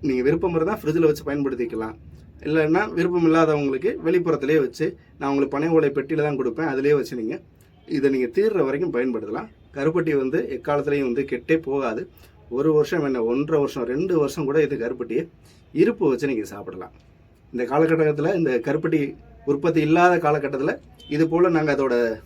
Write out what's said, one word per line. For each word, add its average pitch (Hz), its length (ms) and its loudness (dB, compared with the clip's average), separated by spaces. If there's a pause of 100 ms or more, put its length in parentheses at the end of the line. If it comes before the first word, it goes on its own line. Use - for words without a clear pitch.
நீங்க 127 200 0
விருப்பம் 170 300 0
இருந்தா 165 220 -2
ஃப்ரிட்ஜில் 160 300 2
வச்சு 147 200 -2
பயன்படுத்திக்கலாம். 120 680 -4 (520)
இல்லைன்னா 156 340 2 (160)
விருப்பம் 175 320 2
இல்லாதவங்களுக்கு 151 640 2 (140)
வெளிப்புறத்திலேயே 160 600 2
வச்சு, - 200 -4 (340)
நான் 143 120 -4
உங்களுக்கு 139 240 0
பனை 151 220 0
ஓலை 147 200 4
பெட்டியில 147 300 -2
தான் 143 140 -4
கொடுப்பேன், 143 320 -2
அதிலேயே 139 260 2
வச்சு 127 220 -6
நீங்க 110 140 -4 (640)
இதை 139 160 2
நீங்க 127 140 0 (100)
தீர்ற 202 300 2
வரைக்கும் 143 280 -2
பயன்படுத்தலாம். 117 540 -4 (260)
கருப்பட்டி 156 360 0 (100)
வந்து 131 180 0 (160)
எக்காலத்துலேயும் 143 540 -2
வந்து 131 220 -2
கெட்டே 127 240 -2 (120)
போகாது. 135 340 -2 (560)
ஒரு 147 200 2
வருஷம் 151 300 0
என்ன, 131 120 0 (120)
ஒன்றரை 151 320 0
வருஷம், 127 300 -4
ரெண்டு 175 280 -2
வருஷம் 139 280 -2
கூட 147 160 2
இது 135 180 -4
கருப்பட்டியை 123 400 -4 (580)
இருப்பு 233 300 2
வச்சு 135 200 -2
நீங்க 107 220 -4
சாப்பிடலாம். 95 400 -14 (600)
இந்த 120 180 -2
காலகட்டத்துல, 156 680 2
இந்த 147 120 2 (160)
கருப்பட்டி 156 320 0 (520)
உற்பத்தி 156 360 2
இல்லாத 175 260 6 (120)
காலகட்டத்துல 143 480 -2 (420)
இது 160 180 2
போல 175 240 4
நாங்க 151 180 0
அதோட 135 200 0 (300)